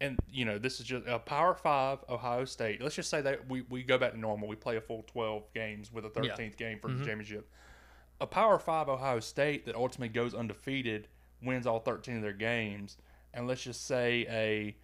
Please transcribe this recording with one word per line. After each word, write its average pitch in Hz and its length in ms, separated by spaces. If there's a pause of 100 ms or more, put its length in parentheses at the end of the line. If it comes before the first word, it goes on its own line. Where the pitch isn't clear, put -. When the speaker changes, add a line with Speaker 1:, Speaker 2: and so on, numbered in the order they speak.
Speaker 1:
and, 139 180 (100)
you 131 160
know, 104 120
this 127 240
is 113 60
just 123 200
a 120 120
Power 156 340
Five 139 460 (100)
Ohio 123 340
State. 113 380
Let's 147 140
just 175 140
say 156 120
that 135 260
we, 131 220
we 127 140
go 127 140
back 123 160
to 113 60
normal. 107 300
We 107 80
play 120 180
a 110 60
full 113 220
twelve 110 400 (100)
games 107 400
with 110 120
a 107 60 (100)
Speaker 2:
Yeah. 113 140
Speaker 1:
thirteenth 110 220
game 110 220
for 117 100
Speaker 2:
Mm-hmm. 127 100
Speaker 1:
the 143 60
championship. 107 440 (720)
A 139 80
Power 202 320
Five 160 300
Ohio 131 320
State 143 440
that 117 100
ultimately 123 340
goes 117 240
undefeated, 113 760 (340)
wins 123 240
all 113 140
thirteen 117 380
of 110 40
their 104 120
games, 107 640 (360)
and 120 140
let's 127 160
just - 220
say 120 440
a, 107 540